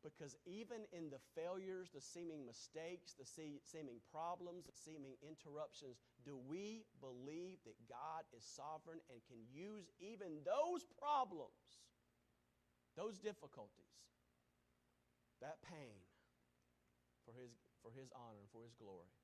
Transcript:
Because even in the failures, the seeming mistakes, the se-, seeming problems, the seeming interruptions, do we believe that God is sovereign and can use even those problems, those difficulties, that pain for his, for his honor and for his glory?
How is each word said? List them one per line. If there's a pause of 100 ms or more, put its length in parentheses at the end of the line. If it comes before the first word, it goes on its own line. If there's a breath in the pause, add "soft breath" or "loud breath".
Because (100)
even
in
the (160)
failures,
the
seeming
mistakes,
the
se-,
seeming
problems,
the
seeming
interruptions, (240 loud breath)
do
we (160)
believe
that
God
is
sovereign
and
can (160)
use (160)
even
those (160)
problems, (1120)
those
difficulties, (1400)
that
pain (1200 loud breath)
for
his, (240)
for
his
honor
and
for
his
glory?